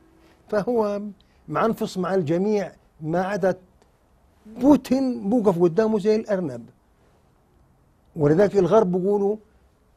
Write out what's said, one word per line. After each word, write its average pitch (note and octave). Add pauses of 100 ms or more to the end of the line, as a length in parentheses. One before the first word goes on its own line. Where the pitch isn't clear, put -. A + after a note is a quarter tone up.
(480)
فهو G#3 (460)
معنفص G3
مع F3+
الجميع F#3+ (280)
ما E3
عدا F#3+ (920)
بوتين، B3
بوقف G3
قدامه G#3+
زي G#3+
الأرنب. F3+ (1500)
ولذلك E3+
الغرب F#3+
بيقولوا G3 (600)